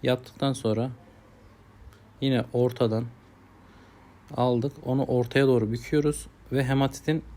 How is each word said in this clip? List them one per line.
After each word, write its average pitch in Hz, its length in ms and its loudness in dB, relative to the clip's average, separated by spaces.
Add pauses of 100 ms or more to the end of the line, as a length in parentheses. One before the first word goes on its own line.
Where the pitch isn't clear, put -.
Yaptıktan 131 500 -2
sonra 117 380 -2 (1300)
yine 131 320 0
ortadan 120 520 0 (1300)
aldık. 123 360 0 (120)
Onu 131 200 0
ortaya 127 420 2
doğru 113 260 4
büküyoruz 147 540 -2 (260)
ve 131 120 0
hematitin 139 600 0 (120)